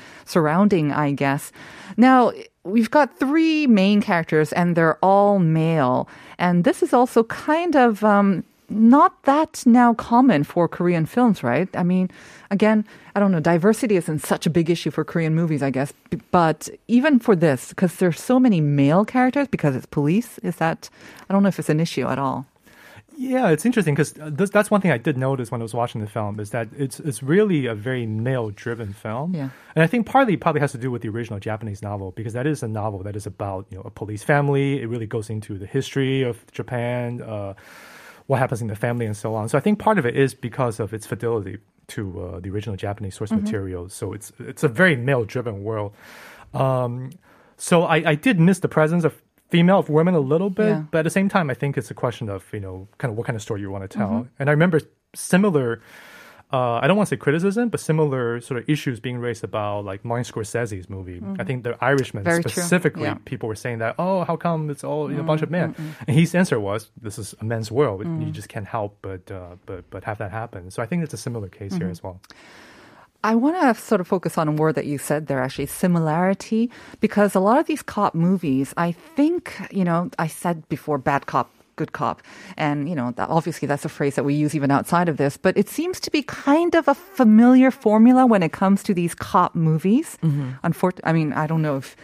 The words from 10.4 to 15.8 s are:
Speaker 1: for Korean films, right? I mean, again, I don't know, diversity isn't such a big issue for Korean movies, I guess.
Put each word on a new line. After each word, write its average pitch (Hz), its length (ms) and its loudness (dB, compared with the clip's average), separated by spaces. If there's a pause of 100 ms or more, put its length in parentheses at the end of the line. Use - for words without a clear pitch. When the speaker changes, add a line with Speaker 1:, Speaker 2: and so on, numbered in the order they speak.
Speaker 1:
for 170 240 2
Korean 170 400 0
films, 247 380 2
right? 135 320 0
I 180 80 0
mean, 185 240 2 (420)
again, 214 340 4 (300)
I 202 60 0
don't 202 100 4
know, 175 80 2
diversity 185 580 2
isn't 156 280 -2
such - 220 -2
a 175 40 2
big 165 200 2
issue 165 200 -2
for 156 140 -2
Korean 160 320 -2
movies, 160 260 0
I 139 80 0
guess. 131 220 -2 (180)